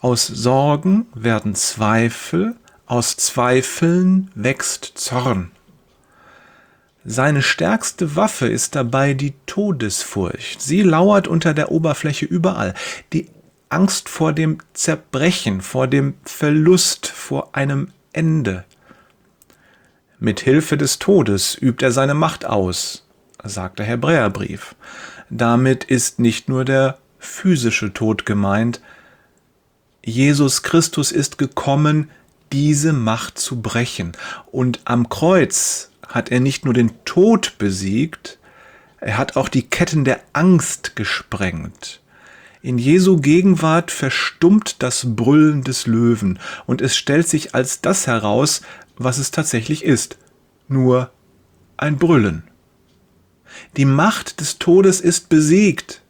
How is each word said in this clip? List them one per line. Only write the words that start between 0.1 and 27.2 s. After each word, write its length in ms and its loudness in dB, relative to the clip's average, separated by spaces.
Sorgen 880 2
werden 400 -2
Zweifel, 1000 -2
aus 300 -2
Zweifeln 1160 2
wächst 640 -6
Zorn. 560 -4
Seine 360 0
stärkste 760 -2
Waffe 300 0
ist 280 -2
dabei 400 0
die 200 -4
Todesfurcht. 1120 -4
Sie 220 0
lauert 460 4
unter 260 0
der 160 -2
Oberfläche 560 -2
überall. 480 -2
Die 180 -4
Angst 400 0
vor 240 0
dem 240 0
Zerbrechen, 880 -2
vor 240 -2
dem 280 0
Verlust, 840 2
vor 480 -8
einem 380 -4
Ende. 520 -2
„Mit 220 -2
Hilfe 360 2
des 220 -2
Todes 560 2
übt 280 -2
er 100 2
seine 200 0
Macht 320 -2
aus“, 640 -4
sagt 360 -10
der 80 -4
Hebräerbrief. 880 -2
Damit 540 2
ist 340 -2
nicht 300 0
nur 160 -2
der 340 0